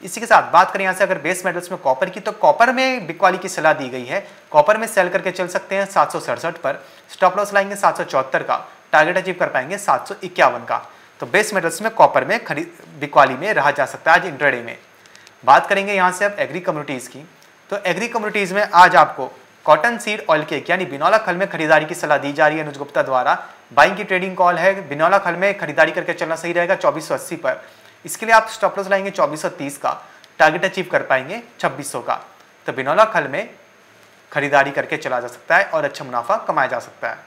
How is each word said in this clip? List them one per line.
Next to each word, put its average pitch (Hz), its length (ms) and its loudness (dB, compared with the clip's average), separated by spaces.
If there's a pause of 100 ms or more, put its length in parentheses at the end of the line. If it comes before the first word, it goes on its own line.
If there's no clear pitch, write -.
इसी 190 160 -12
के 208 60 -8
साथ 180 260 4
बात 185 200 6
करें 196 120 -2
यहाँ 185 120 0
से 202 80 2
अगर 185 140 0
बेस 180 280 -2
मेटल्स 175 260 -4
में 180 100 -10
कॉपर 147 280 0
की, 180 100 -12
तो 208 120 -6
कॉपर 208 420 4
में 254 340 -2
बिकवाली 185 300 2
की 190 120 -8
सलाह 156 240 2
दी 139 160 -6
गई 123 160 -8
है। 165 220 -6 (240)
कॉपर 156 260 4
में 226 100 -4
सेल 190 220 2
करके 180 220 -2
चल 180 160 -4
सकते 190 280 -6
हैं 196 100 -2
सात 160 260 0
सौ 165 80 -6
सड़सठ 156 340 -6
पर, - 320 -6 (260)
स्टॉप 180 260 2
लॉस 202 160 -4
लाएंगे 202 220 0
सात 185 220 0
सौ 175 60 -4
चौहत्तर 143 400 -2
का, 123 240 -4 (240)
टारगेट 160 260 4
अचीव 180 220 -4
कर 175 80 0
पाएंगे 135 300 -4
सात 127 300 -2
सौ 196 160 -12
इक्यावन 127 420 0
का। 117 220 -6 (320)
तो 147 60 -8
बेस 196 280 0
मेटल्स 170 280 -4
में 214 100 -4
कॉपर 139 340 4
में 196 180 -2
खरी-, 160 560 -10
बिकवाली 143 340 4
में 180 200 -4
रहा 143 180 2
जा 139 140 0
सकता - 260 -2
है 175 80 6
आज 170 60 -8
इंट्राडे 139 360 -2
में। 117 160 -14 (680)
बात 147 220 6
करेंगे 196 260 -2
यहाँ 185 180 2
से 190 140 -2
अब 202 140 -2
एग्री 143 200 -4
कमोडिटीज 147 480 -6
की, 143 220 -20 (400)
तो 202 80 -6
एग्री 185 300 -4
कमोडिटीज 208 460 -4
में 202 200 0
आज 175 220 8
आपको 147 360 4 (340)
कॉटन 190 320 4
सीड 214 320 -6
ऑयल 156 140 2
केक 147 260 -8
यानी 180 160 0
बिनौला 151 320 2
खल 196 180 0
में 185 140 -2
खरीदारी 156 360 2
की 160 100 -8
सलाह 151 220 0
दी 139 160 -4
जा 151 140 4
रही 151 100 0
है 156 60 -4
अनुज 147 140 -10
गुप्ता 143 240 -4
द्वारा। 135 460 0 (260)
बाइंग 175 240 4
की 208 60 -6
ट्रेडिंग 185 320 -2
कॉल 175 200 4
है, 185 340 0
बिनौला 160 280 2
खल 180 180 0
में 190 220 -2
खरीदारी 160 340 2
करके 170 220 -4
चलना 160 220 -4
सही 170 180 -6
रहेगा 175 220 2
चौबीस 156 320 -2
सौ 156 60 -4
अस्सी 135 220 -8
पर। 131 300 -6 (400)
इसके - 200 -10
लिए 226 100 4
आप 220 140 6
स्टॉप 190 280 -2
लॉस 190 100 -6
लाएंगे 196 240 0
चौबीस 156 300 -2
सौ - 80 -4
तीस 143 280 -10
का, - 280 -6 (340)
टारगेट 165 260 4
अचीव 185 260 -4
कर 147 120 0
पाएंगे 143 400 -2 (160)
छब्बीस 139 320 -6
सौ 135 100 -6
का। 123 180 -6 (460)
तो 151 80 -6
बिनौला 143 320 2
खल 175 220 -2
में 165 220 -6 (840)
खरीदारी 143 400 2
करके 143 260 -4
चला 127 220 -4
जा 120 80 -8
सकता 165 300 -2
है 196 80 2
और 165 180 -4
अच्छा 147 220 -6
मुनाफा 127 320 -4
कमाया 156 300 -2
जा 123 120 -4
सकता - 300 -10
है। - 180 -10